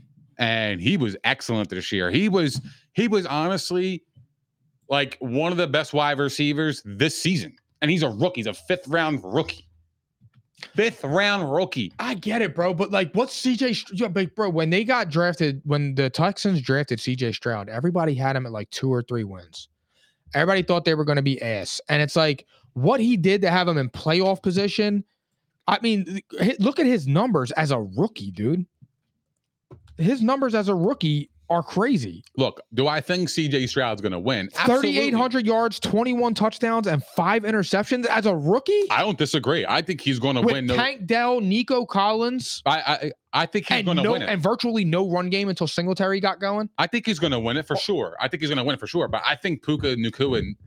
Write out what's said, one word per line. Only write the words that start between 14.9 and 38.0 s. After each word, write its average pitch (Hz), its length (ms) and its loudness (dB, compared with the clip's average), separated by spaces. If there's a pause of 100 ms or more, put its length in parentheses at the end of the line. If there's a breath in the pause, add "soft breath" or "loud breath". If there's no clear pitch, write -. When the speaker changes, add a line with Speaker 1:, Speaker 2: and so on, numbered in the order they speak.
Speaker 2:
drafted, 160 560 0
when 143 300 0
the 135 140 2
Texans 180 520 0
drafted 135 380 0
C 127 160 -2
J 120 160 -2
Stroud, 107 380 -4
everybody 160 440 0
had 135 220 0
him 131 100 -4
at, 120 60 -10
like, 107 180 -8
two 131 220 -2
or 123 100 2
three 117 220 -4
wins. 90 460 -14 (640)
Everybody 180 300 2
thought 170 220 0
they 160 100 4
were 151 100 0
gonna 143 160 2
be 139 200 0
ass. 107 480 -4
And 147 120 2
it's 147 140 -2
like, 156 300 2 (280 soft breath)
what 185 260 2
he 233 180 4
did 190 240 4
to 185 80 4
have 180 180 4
him 165 100 2
in 127 120 0
playoff 185 540 0
position, 202 600 0 (640)
I 190 140 2
mean, 214 240 2
th-, 196 180 -8 (160)
hi-, 208 200 2
look 240 200 2
at 320 60 4
his 226 220 2
numbers 151 460 2
as 156 180 0
a 127 80 2
rookie, 147 520 -4
dude. 165 340 -2 (1300)
His 226 240 2
numbers 254 340 2
as 202 140 2
a 202 60 2
rookie 165 540 0 (200)
are 170 140 2
crazy. 165 600 -2 (140)
Speaker 1:
Look, 131 240 0 (140)
do 131 120 2
I 151 140 0
think 180 260 -2
C 160 200 -2
J 131 180 0
Stroud's 117 360 -2
gonna 95 180 -2
win? 98 360 -2
Absolutely. 233 200 4
Speaker 2:
Thirty-eight 277 400 2
hundred 240 320 0
yards, 226 320 0
twenty-one 240 560 0
touchdowns, 226 500 0
and 156 180 0
five 190 380 0
interceptions 214 640 0